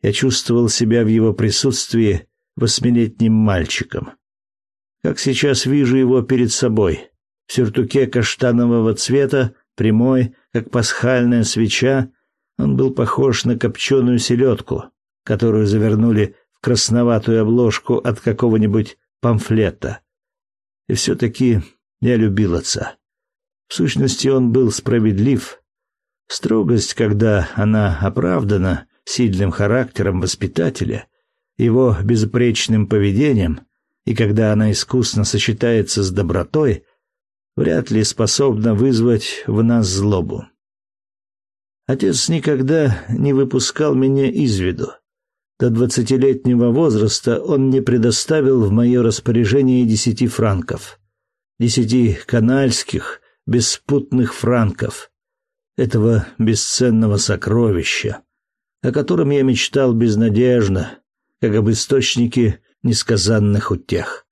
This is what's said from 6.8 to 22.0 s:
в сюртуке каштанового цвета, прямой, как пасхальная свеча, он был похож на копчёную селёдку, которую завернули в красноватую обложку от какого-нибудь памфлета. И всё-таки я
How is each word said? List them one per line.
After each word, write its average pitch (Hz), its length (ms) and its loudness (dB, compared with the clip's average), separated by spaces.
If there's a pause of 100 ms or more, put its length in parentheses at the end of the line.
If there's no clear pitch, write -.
в - 60 -16
сюртуке 123 540 0
каштанового 120 880 0
цвета, 135 600 0 (200)
прямой, 120 600 2 (180)
как 113 180 -6
пасхальная 120 720 0
свеча, 127 680 0 (480)
он 139 200 0
был 131 140 0
похож 131 540 -2
на 120 120 0
копчёную 123 640 0
селёдку, 120 640 -2 (380)
которую 110 420 0
завернули 107 680 0 (160)
в - 100 -20
красноватую 113 800 0
обложку 117 560 0
от 117 240 -4
какого-нибудь 110 760 0 (220)
памфлета. 110 800 -2 (880)
И - 60 -2
всё-таки 110 680 0 (380)
я 120 160 0